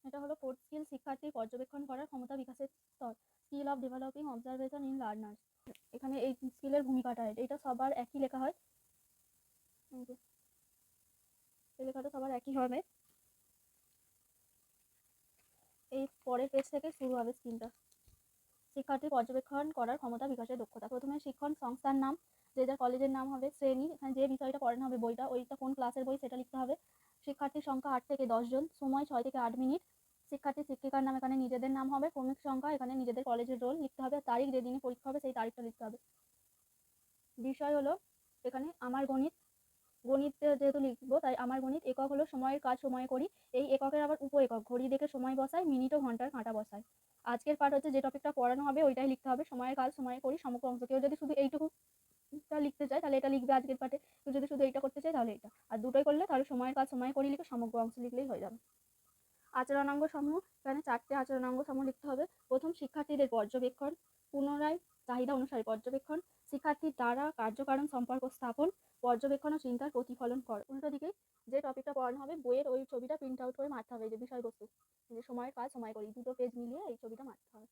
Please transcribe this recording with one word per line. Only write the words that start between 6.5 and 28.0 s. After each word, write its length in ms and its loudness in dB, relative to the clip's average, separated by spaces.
ভূমিকাটা, 400 0
এটা 200 -2
সবার 340 0
একই 280 -4
লেখা 180 0
হয়। 160 0
এই 140 -12
যে, 100 -12
এই 60 -6
লেখাটা 240 -6
সবার 220 -4
একই 220 -4
হবে। 240 2
এই 160 0
পরের 240 2
পেজ 220 4
থেকে 200 -2
শুরু 240 -4
হবে 180 0
স্কিলটা। 340 -8
শিক্ষার্থী 340 0
পর্যবেক্ষণ 600 2
করার 260 0
ক্ষমতা 300 -4
বিকাশের 300 -4
দক্ষতা। 300 -8
প্রথমে 320 -4
শিক্ষণ 400 -4
সংস্থার 360 -2
নাম, 180 2
যে 80 4
যার 120 0
কলেজের 320 2
নাম 200 -2
হবে, 220 -4
শ্রেণী, 420 2
এখানে 200 -4
যে 140 4
বিষয়টা 320 -2
পড়ানো 260 2
হবে 120 0
বইটা, 300 0
ওইটা 280 -4
কোন 180 -2
ক্লাসের 320 -2
বই 120 0
সেটা 180 -6
লিখতে 220 -8
হবে। 180 0
শিক্ষার্থীর 340 -4
সংখ্যা 300 -2
আট 160 2